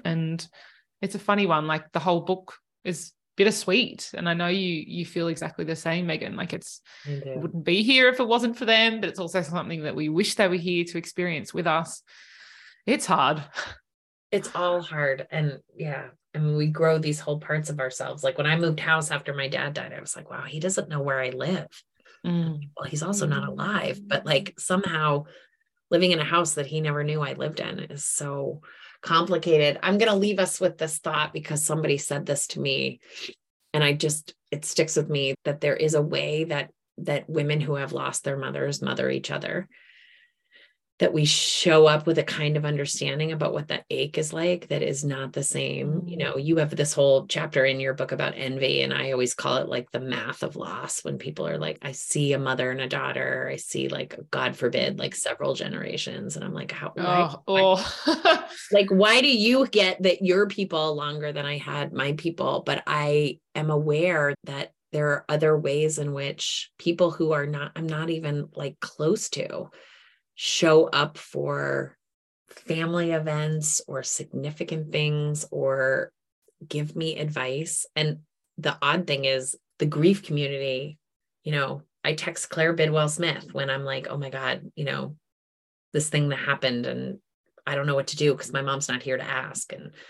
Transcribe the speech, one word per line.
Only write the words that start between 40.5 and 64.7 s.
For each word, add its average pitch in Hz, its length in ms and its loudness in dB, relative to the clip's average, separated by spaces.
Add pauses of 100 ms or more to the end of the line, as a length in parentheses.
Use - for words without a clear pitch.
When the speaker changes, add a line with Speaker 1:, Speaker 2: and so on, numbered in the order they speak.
Speaker 2:
that - 160 4
we 151 100 4
show 156 640 6
up 151 200 6
with 160 120 2
a 147 40 4
kind 151 360 0
of 147 80 -2
understanding 143 640 -2
about 156 220 0
what 151 140 -4
that - 200 -4
ache 143 300 -2
is 156 160 -2
like 175 340 0
that 147 140 -2
is 139 200 -2
not 135 300 -4
the 139 100 -4
same. 139 640 -2
You 175 120 -8
Speaker 1:
Mm. - 20 -4
Speaker 2:
know, 139 160 -4
you 156 220 2
have 151 180 0
this 147 160 2
whole 139 340 6
chapter 151 380 0
in 135 160 2
your 135 140 -2
book 135 180 -4
about - 240 -2
envy, 135 460 0
and 135 100 0
I 135 200 -2
always 123 200 0
call 135 240 0
it, 135 140 -2
like, 120 220 -6
the 123 80 -4
math 127 420 -6
of - 140 -6
loss, - 460 -8
when 71 140 -6
people 78 320 -6
are 78 80 -4
like, 78 240 -6
"I 139 120 -8
see 143 420 0
a 135 40 0
mother 127 320 0
and 131 120 -4
a 131 40 -4
daughter, 135 640 -2
I 135 60 -6
see, - 320 -4
like, 135 260 -6 (160)
God 127 240 -2
forbid, 123 440 0
like, - 160 -6
several - 400 -2
generations." - 800 -8
And - 80 -10
I'm - 80 -6
like, - 180 -8
"How, - 240 -8
why, 175 380 2
Speaker 1:
Oh, - 160 -14
oh. 190 960 4 (140)
<laughs> - 100 -10
Speaker 2:
like, 202 200 6
why 214 320 8
do 285 120 6
you 240 340 6
get 185 340 4
that 185 180 4
your 196 280 4
people 160 460 0
longer 147 380 -4
than 147 140 -4
I 147 100 -4
had 143 380 -4
my 135 180 0
people?" 160 540 -2
But 143 200 0
I 147 520 2 (160)
am 156 160 0
aware 151 640 2 (100)
that 139 300 -8 (180)